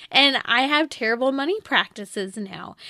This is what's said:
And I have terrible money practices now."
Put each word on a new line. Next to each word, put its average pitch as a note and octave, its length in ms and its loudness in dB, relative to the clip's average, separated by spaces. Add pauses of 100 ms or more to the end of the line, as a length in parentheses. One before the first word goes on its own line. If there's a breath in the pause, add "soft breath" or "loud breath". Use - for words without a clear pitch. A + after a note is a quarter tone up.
(120)
And C4+ 320 4
I A#3+ 180 2
have D4 260 2
terrible A#3+ 440 0
money D4 300 -2
practices G3 760 -4
now." F#3+ 400 -12 (140 loud breath)